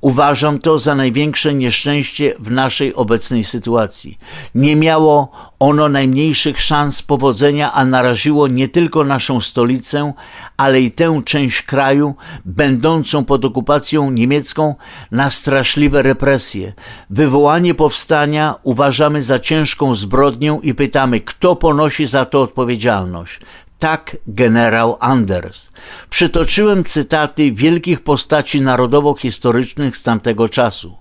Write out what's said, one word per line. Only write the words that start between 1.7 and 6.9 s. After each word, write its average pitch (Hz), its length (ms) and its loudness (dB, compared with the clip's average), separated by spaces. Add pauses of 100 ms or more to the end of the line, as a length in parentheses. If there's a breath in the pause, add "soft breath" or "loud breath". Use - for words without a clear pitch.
w 110 120 -8
naszej 131 440 -2
obecnej 113 480 0
sytuacji. 113 760 -4 (380 loud breath)
Nie 143 200 2
miało 156 560 4 (280 loud breath)
ono 147 300 4
najmniejszych 139 720 0
szans 147 400 -2